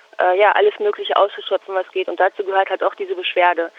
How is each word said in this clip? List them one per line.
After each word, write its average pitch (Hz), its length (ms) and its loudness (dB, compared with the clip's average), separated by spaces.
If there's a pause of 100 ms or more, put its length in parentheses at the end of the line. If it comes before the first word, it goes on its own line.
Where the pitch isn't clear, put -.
(200)
äh, 180 180 4
ja, 202 140 6
alles 208 260 2
Mögliche 202 380 -4
auszuschöpfen, 196 580 -2
was 185 180 -4
geht. 185 160 -4
Und 175 120 -4
dazu 196 240 0
gehört 190 260 0
halt 190 140 -2
auch 196 100 -2
diese 190 200 -6
Beschwerde. 175 640 0